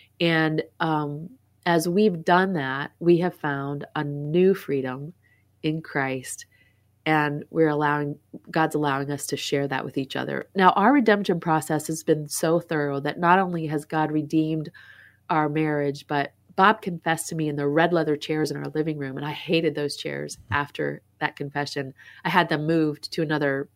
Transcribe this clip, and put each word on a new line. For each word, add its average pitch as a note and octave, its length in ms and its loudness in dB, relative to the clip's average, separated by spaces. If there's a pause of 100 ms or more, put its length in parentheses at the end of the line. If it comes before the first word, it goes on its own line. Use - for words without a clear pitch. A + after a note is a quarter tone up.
(200)
And, D#3+ 420 2 (180)
um, D3+ 500 -4 (360)
as E3+ 220 2
we've F3+ 360 2
done F#3 300 4
that, C3+ 460 -4
we E3+ 180 6
have F3+ 160 0
found C#3+ 500 -6 (100)
a D3+ 100 -2
new D3+ 500 2
freedom C#3 580 -6 (500)
in D#3 200 -2
Christ, C3 640 -6 (600)
and D3 440 2
we're D#3+ 180 4
allowing, D3 500 0 (320)
God's D#3+ 240 2
allowing C#3+ 360 0
us C#3+ 180 -6
to C3+ 80 -4
share C#3+ 320 -2
that C3 160 -4
with - 140 -6
each C3+ 180 -6
other. C3+ 380 -4
Now, F#3+ 160 6
our G#3 220 6
redemption G#3 480 4
process D#3 460 0
has D#3+ 160 -6
been D3+ 260 0
so E3 320 0
thorough D3 400 -2
that D3 180 -6
not F3+ 200 6
only F3 280 -2
has D3 180 -4
God D#3 280 -2
redeemed D#3 580 -2 (600)
our D#3 180 2
marriage, D3 580 -2
but C#3+ 260 -2 (240)
Bob G#3 260 4
confessed E3 460 -4
to E3+ 60 -8
me D#3 140 -2
in C#3+ 80 -4
the C#3+ 120 0
red E3 240 2
leather D3+ 240 2
chairs D3+ 340 -2
in C#3+ 80 -6
our C#3+ 160 -8
living D#3 240 -2
room, C3+ 180 -6
and D3 100 -6
I D#3 60 -6
hated E3 420 0
those D3 220 -4
chairs D3 400 -8 (140)
after C#3+ 500 -4 (200)
that - 160 -4
confession. C#3+ 580 -6 (300)
I E3 60 -2
had E3+ 180 4
them D3+ 180 -2
moved D#3 460 0
to - 100 -2
another D3 540 0